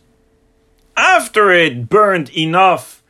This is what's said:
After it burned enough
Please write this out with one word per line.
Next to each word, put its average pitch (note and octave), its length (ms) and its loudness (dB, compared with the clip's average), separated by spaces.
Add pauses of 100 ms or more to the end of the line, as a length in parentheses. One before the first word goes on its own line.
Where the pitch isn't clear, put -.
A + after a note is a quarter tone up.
(960)
After B3 560 0
it C#3+ 380 -2
burned F#3+ 480 0
enough E3 720 -2